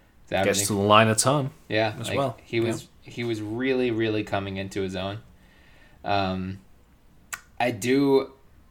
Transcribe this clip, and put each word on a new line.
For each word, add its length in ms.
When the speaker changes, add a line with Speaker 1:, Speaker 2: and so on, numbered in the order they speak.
Speaker 1:
He's 80
Speaker 2:
Gets 100
Speaker 1:
averaging 260
Speaker 2:
to 60
the 60
line 300
a 60
ton 360
Speaker 1:
Yeah, 320
Speaker 2:
as 80
Speaker 1:
like, 100
Speaker 2:
well. 260
Speaker 1:
he 180
was, 260
Speaker 2:
Yeah. 80
Speaker 1:
he 140
was 160
really, 500
really 320
coming 340
into 240
his 140
own. 240
Um, 540
I 120
do, 600